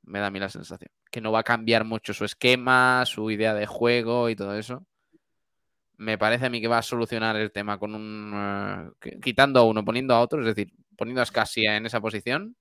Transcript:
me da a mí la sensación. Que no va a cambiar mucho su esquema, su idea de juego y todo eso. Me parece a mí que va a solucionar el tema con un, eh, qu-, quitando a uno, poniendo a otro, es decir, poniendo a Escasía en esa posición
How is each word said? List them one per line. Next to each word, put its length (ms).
me 160
da 80
a 40
mí 80
la 100
sensación. 400
Que 100
no 100
va 80
a 40
cambiar 400
mucho 300
su 120
esquema, 800
su 260
idea 220
de 140
juego 640
y 60
todo 220
eso. 280
Me 220
parece 300
a 20
mí 100
que 80
va 120
a 20
solucionar 540
el 160
tema 260
con 160
un, 400
eh, 560
qu-, 220
quitando 380
a 40
uno, 220
poniendo 300
a 60
otro, 180
es 80
decir, 260
poniendo 240
a 20
Escasía 540
en 80
esa 160
posición 600